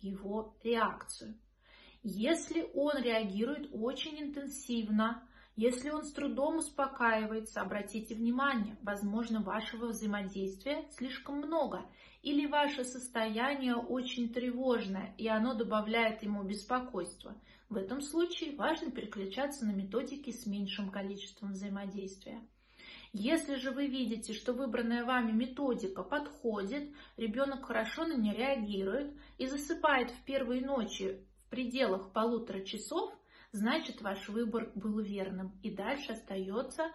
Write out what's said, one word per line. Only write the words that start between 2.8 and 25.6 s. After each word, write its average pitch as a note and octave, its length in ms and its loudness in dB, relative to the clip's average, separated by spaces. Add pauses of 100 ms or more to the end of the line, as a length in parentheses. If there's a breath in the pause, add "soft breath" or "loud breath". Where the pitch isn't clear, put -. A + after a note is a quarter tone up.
реагирует A#3 760 0
очень C#4 480 -4
интенсивно, A#3 1080 0 (300 loud breath)
если B3 360 2
он D#4 120 -2
с D4+ 80 -8
трудом C#4 460 2
успокаивается, A3 1040 2
обратите G#3 540 -4
внимание, A#3+ 640 2
возможно, G#3 600 0
вашего A3 460 -2
взаимодействия G#3 1040 -2
слишком C4 460 -6
много, D4 480 0 (380 loud breath)
или C#4+ 240 4
ваше C#4+ 360 4
состояние B3 920 0
очень A#3+ 580 0
тревожное, A#3 840 2
и A3 100 -2
оно A3 260 4
добавляет A3 720 2
ему G3+ 200 0
беспокойства. G#3 920 -4 (340 loud breath)
В G#3+ 60 -4
этом G3 260 -2
случае E4 540 0
важно D4+ 360 2
переключаться A3 760 -4
на G#3 60 2
методики G#3+ 600 -2
с - 140 -10
меньшим G3+ 440 -2
количеством G3 640 -6
взаимодействия. G3 880 -6 (720 loud breath)
Если C#4 420 2
же C4 160 -2
вы C#4 160 0
видите, A3+ 460 -2
что B3 200 0
выбранная A#3 500 0
вами A#3 300 4
методика A#3+ 680 2